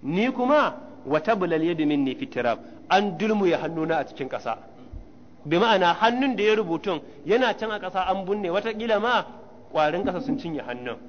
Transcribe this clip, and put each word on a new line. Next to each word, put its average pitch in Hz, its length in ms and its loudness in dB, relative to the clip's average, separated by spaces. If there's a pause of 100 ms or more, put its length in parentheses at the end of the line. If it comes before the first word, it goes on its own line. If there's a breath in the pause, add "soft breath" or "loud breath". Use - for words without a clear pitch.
Ni 196 280 0
kuma, 254 440 2 (300)
"Wa 147 140 2
tablal 175 440 2
yadu 165 220 0
minni 139 300 2
fit 131 160 -8
tirab." 120 280 0 (300 loud breath)
An 190 280 4
dulmuye 196 400 2
hannuna 160 400 -2
a 139 80 -2
cikin - 240 -8
ƙasa. 113 280 -6 (840)
Bi 156 140 2
ma'ana 185 420 4
hannun 247 360 2
da 196 80 0
ya 214 120 4
rubutun 165 460 -2 (240 loud breath)
yana 226 320 2
can 220 140 -4
a 208 80 -6
ƙasa 185 300 -4
an 190 160 -2
binne, 202 260 -2
wataƙila 214 500 0
ma 226 240 2 (480)
ƙwarin 160 320 2
ƙasa 180 160 -2
sun 139 160 -2
cinye 160 240 -6
hannun. 123 360 -8 (120)